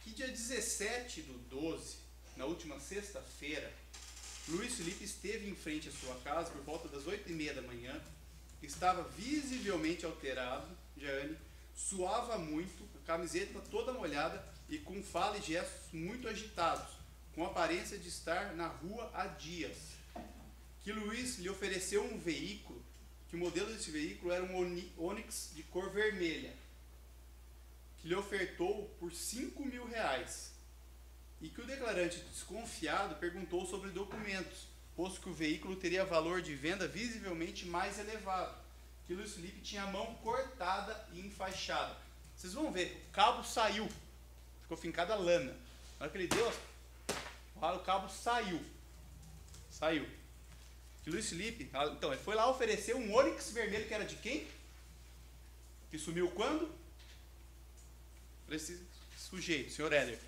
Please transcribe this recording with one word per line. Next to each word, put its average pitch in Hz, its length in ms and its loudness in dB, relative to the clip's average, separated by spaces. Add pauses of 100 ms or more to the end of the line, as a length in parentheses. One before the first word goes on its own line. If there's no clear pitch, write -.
que 220 60 -8
dia 262 160 -2
dezessete 226 960 0
do 139 100 -10 (160)
doze, 139 460 -2 (420)
na 131 80 -2
última 156 340 -4
sexta-feira, 147 920 -4 (760)
Luiz 196 280 0
Felipe 175 280 -2
esteve 202 460 -4
em 175 60 -4
frente 151 340 -2
à - 20 -8
sua 127 260 -6
casa 160 340 0
por 151 100 -8
volta 151 260 -4
das 139 200 -6
oito 208 200 -2
e 180 60 -2
meia 151 220 0
da 127 80 -4
manhã, 120 360 -6 (640)
estava 180 400 4 (160)
visivelmente 202 880 2
alterado, 131 640 0 (280)
Jeane, 143 400 0 (380)
suava 208 640 2
muito, 160 500 -2 (140)
a - 60 -12
camiseta 170 520 2 (120)
toda 226 220 2
molhada 165 540 2 (220)
e 151 80 -2
com 190 240 -6
fala 202 380 2
e - 20 -6
gestos 175 500 0
muito 214 360 -2
agitados, - 680 2 (400)
com 156 100 0
aparência 185 540 4
de 175 100 -8
estar 175 480 0
na 165 120 0
rua 208 440 -6
há 185 140 0
dias. 165 500 -4 (1080)
Que 208 100 -4
Luiz 220 460 -2
lhe 180 100 -2
ofereceu 190 540 2
um 226 160 -2
veículo, 160 600 -2 (480)
que - 80 -8
o 170 40 0
modelo 175 340 2
desse 190 160 -4
veículo 175 420 0
era 180 120 4
um 185 120 -2
Oni-, 180 420 2
Onix 202 580 -2
de 156 80 -8
cor 180 280 0
vermelha, 170 640 2 (1500)
lhe 165 80 4
ofertou 196 840 2
por 170 120 -2
cinco - 540 -2
mil 247 220 -2
reais 165 680 2 (880)
e 160 80 -6
que - 100 -8
o 240 60 -6
declarante, 220 540 4
desconfiado, 185 960 0
perguntou 175 500 0
sobre 190 240 -2
documentos, 196 800 -2 (280)
posto 185 240 0
que - 100 -6
o 175 40 -2
veículo 160 420 2
teria 185 300 4
valor 165 340 6
de 156 160 -2
venda 165 320 2
visivelmente 196 800 -2
mais 190 340 0
elevado, 196 560 0 (500)
que 175 100 0
Luiz 208 180 -4
Felipe 190 260 -8
tinha 202 240 -2
a 196 80 0
mão 226 220 0 (100)
cortada 214 920 2
e 175 60 -8
enfaixada. 185 800 0 (400)
Vocês 185 160 -6
vão 277 180 2
ver, - 380 2
o - 20 -14
cabo 226 320 10
saiu, 214 460 4 (720)
ficou - 160 -4
fincada 170 360 2
a 220 40 4
lana. 170 340 8 (480)
Na 135 60 -2
hora 156 60 0
que 202 80 -6
ele 175 80 2
deu 190 200 8
as - 80 2 (1000)
porrada, 175 220 4
o 185 60 -4
cabo 190 240 6
saiu. 220 560 4 (1080)
Saiu. 156 360 4 (960)
Que - 60 -4
Luiz 214 180 2
Felipe, 170 460 -2
ah, 139 140 4
então, 147 260 0
ele 131 80 -2
foi 208 140 0
lá 220 140 10
oferecer 233 460 4
um 220 200 0
Onix 302 360 8
vermelho 214 360 2
que 226 60 -2
era 208 120 2
de 151 120 -6
quem? 262 300 0 (1400)
Que 156 80 -4
sumiu 170 340 4
quando? 311 520 2 (1600)
Pra 143 100 -4
esse 175 260 -4 (360)
sujeito, 156 540 2
senhor 151 200 2
Éder. 127 360 6